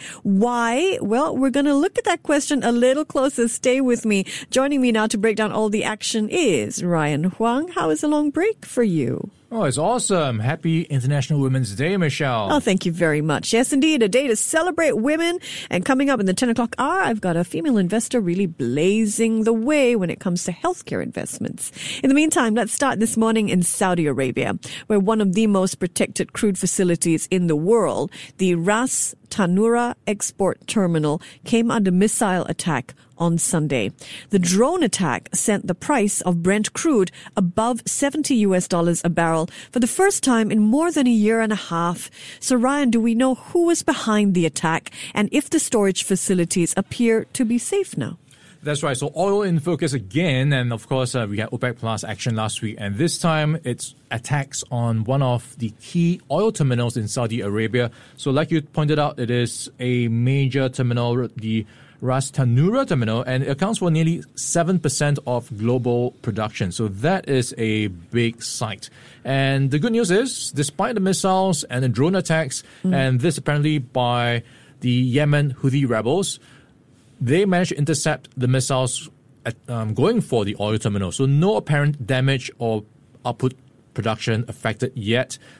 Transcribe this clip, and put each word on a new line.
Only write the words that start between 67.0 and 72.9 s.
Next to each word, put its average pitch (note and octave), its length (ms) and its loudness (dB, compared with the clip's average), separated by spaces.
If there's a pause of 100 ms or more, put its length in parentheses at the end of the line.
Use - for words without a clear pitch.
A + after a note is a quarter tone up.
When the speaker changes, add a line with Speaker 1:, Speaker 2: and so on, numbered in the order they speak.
Speaker 2:
is C3 300 0
a G#2+ 300 0
big A2+ 560 -4
sight. - 480 -8 (340)
And C3+ 460 2
the D3 80 0
good A3+ 140 0
news A3+ 180 2
is, A#3 400 0
despite F#3 420 -4
the G#3 80 -2
missiles F#3+ 600 2
and B2+ 200 -4
the C3 60 2
drone C3 240 2
attacks, D#3+ 480 -2 (220)
Speaker 1:
Mm. F#3 100 2